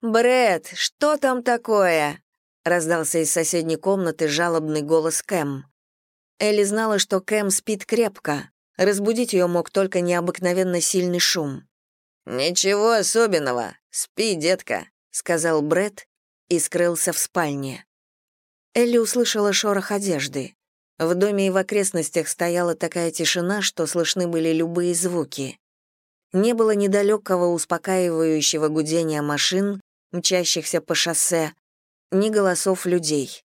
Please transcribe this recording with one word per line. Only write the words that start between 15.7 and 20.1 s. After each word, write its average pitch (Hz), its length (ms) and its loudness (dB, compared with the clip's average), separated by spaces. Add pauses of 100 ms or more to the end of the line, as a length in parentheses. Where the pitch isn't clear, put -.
и 170 100 2
скрылся 175 520 -2
в 165 60 -4
спальне. 139 680 -4 (880)
Элли 240 240 4
услышала 220 560 2
шорох 202 380 0
одежды. 143 640 -4 (440)